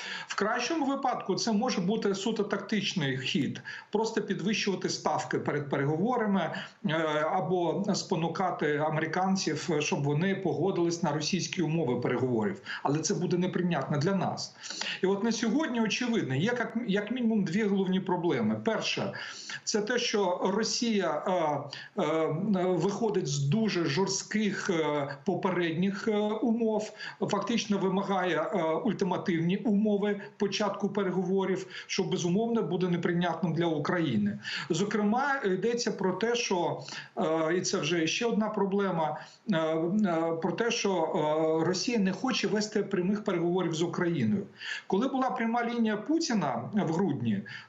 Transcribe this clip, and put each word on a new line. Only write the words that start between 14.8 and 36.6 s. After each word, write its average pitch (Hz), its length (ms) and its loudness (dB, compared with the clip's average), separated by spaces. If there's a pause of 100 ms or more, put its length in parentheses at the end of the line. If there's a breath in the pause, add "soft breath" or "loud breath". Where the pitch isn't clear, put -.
І 185 40 4
от 196 160 2
на 226 80 2
сьогодні, 233 500 0
очевидно, 196 540 0
є 139 60 0
як, 233 360 -2 (100)
як 208 240 0
мінімум 226 320 2
дві 170 200 2
головні 190 360 2
проблеми. 117 680 0
Перше, 123 480 -2 (500 loud breath)
це 208 180 0
те, 247 180 0
що 190 560 2
Росія, 208 680 0 (760 loud breath)
е, - 60 0
е, 156 240 2 (380)
виходить 185 640 0
з 143 120 0
дуже 175 460 2
жорстких, 190 840 0
е, 147 560 0
попередніх, 180 840 0
е, 208 100 2
умов, 214 760 0 (280 loud breath)
фактично 202 560 0
вимагає, 180 580 0 (180)
е, 175 100 2
ультимативні 170 920 0
умови 208 640 2 (160 loud breath)
початку 202 520 0
переговорів, 185 800 0 (200 loud breath)
що, - 160 -2
безумовно, 185 600 0
буде 175 240 0
неприйнятним 175 680 0
для 170 120 2
України. 147 760 0 (300 loud breath)
Зокрема, 208 680 2 (100)
йдеться 208 460 0
про 185 200 0
те, 226 240 0
що, 175 460 0 (360 loud breath)